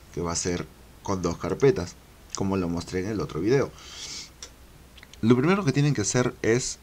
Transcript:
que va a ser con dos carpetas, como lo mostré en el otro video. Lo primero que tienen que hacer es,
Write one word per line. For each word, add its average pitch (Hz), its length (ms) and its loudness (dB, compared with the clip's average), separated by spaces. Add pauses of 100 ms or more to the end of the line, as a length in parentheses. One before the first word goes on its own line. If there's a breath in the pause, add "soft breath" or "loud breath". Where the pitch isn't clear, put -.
(140)
que - 60 -6
va 85 100 -2
a 85 60 -4
ser 87 320 -2 (340)
con 95 180 -4
dos 85 180 -2
carpetas, 90 580 0 (400)
como 98 200 -2
lo 90 120 0
mostré 85 320 -4
en 92 80 -4
el 107 120 -4
otro 76 200 -6
video. 120 320 2 (1500 loud breath)
Lo 120 160 6
primero 180 280 2
que 139 80 2
tienen 143 200 2
que 107 100 0
hacer 123 300 0 (100)
es, 117 400 2